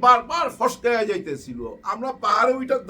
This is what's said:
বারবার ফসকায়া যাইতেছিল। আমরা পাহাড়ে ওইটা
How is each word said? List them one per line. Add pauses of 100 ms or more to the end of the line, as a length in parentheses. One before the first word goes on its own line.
বারবার (120)
ফসকায়া
যাইতেছিল। (320)
আমরা (140)
পাহাড়ে
ওইটা (140)